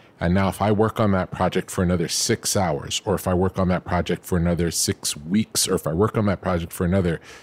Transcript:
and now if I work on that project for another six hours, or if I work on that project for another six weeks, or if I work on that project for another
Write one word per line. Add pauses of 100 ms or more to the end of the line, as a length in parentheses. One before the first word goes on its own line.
(220)
and
now
if
I
work
on
that
project
for
another
six
hours,
or
if
I
work
on
that
project
for
another
six
weeks,
or
if
I
work
on
that
project
for
another (240)